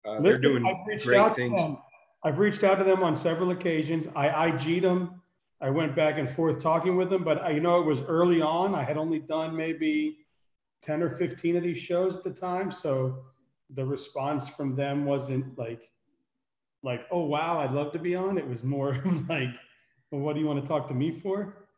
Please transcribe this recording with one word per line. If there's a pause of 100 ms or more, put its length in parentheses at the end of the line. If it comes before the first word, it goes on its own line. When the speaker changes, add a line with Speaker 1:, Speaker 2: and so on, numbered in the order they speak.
Speaker 1:
Uh,
Speaker 2:
Listen,
Speaker 1:
they're
doing
Speaker 2:
I've
reached
Speaker 1:
great
Speaker 2:
out
to
Speaker 1:
things.
Speaker 2:
them. (460)
I've
reached
out
to
them
on
several
occasions.
I (180)
I
G'd
them. (400)
I
went
back
and
forth
talking
with
them,
but
I,
you
know,
it
was
early
on.
I
had
only
done
maybe (560)
ten
or
fifteen
of
these
shows
at
the
time.
So (440)
the
response
from
them
wasn't
like, (920)
like, (100)
"Oh,
wow,
I'd
love
to
be
on."
It
was
more
<laughs>
like, (640)
"Well,
what
do
you
wanna
talk
to
me
for?" (100)